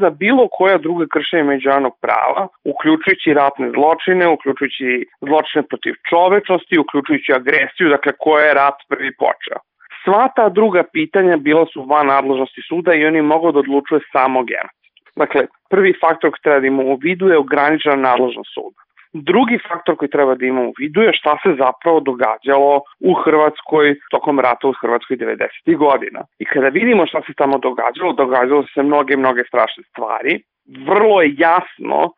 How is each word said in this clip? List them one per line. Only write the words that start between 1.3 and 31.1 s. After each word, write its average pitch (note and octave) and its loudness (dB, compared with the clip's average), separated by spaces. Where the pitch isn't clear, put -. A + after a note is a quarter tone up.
međunarodnog C#3 0
prava, A#2+ -2
uključujući D#3 0
ratne C#3 0
zločine, E3 0
uključujući C3+ -4
zločine D3+ -2
protiv - -8
čovečnosti, F3+ 2
uključujući C#3+ -2
agresiju, D3 0
dakle, C#3+ 0
ko D#3 2
je D3+ 4
rat C#3 2
prvi - -6
počeo. - -4
Sva G#3+ 2
ta A3 4
druga F#3 2
pitanja F3 2
bila D3+ 2
su C#3 -14
van C#3+ 0
nadležnosti C3+ 0
suda E3+ 0
i D3+ 2
on D#3+ 2
je D#3 2
mogao D#3+ 2
da C#3+ 2
odlučuje C#3 0
samo C3 0
o - -4
genocidu. - -10
Dakle, D3 0
prvi F#3+ 2
faktor D#3+ 0
koji - -16
treba C#3+ 2
da C3+ -2
imamo C3+ 0
u C3+ -2
vidu F3+ -2
je E3 6
ograničena D3 0
nadležnost B2 -2
suda. - -14
Drugi F#3 0
faktor E3+ -4
koji C#3+ -6
treba C#3 2
da B2+ -4
imamo B2+ -2
u A#2+ -10
vidu D3+ -4
je G#3+ 4
šta D3+ -2
se F#3 0
zapravo D3+ 0
događalo C#3 0
u F#3 2
Hrvatskoj D3+ 0
tokom C#3+ -2
rata B2 0
u C3 0
Hrvatskoj A#2+ -4
devedesetih A2+ -4
godina. C3+ 0
I A2 -10
kada C3+ 0
vidimo F#3 2
šta D3+ -4
se D3 -16
tamo C#3 0
događalo, B2+ -4
događalo C3 0
se C#3 0
mnoge, C#3+ 0
mnoge B2+ 0
strašne - -2
stvari. A#2+ -6
Vrlo G3+ 4